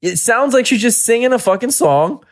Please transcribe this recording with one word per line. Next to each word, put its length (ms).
It 180
sounds 340
like 120
she's 160
just 220
singing 300
a 60
fucking 320
song. 600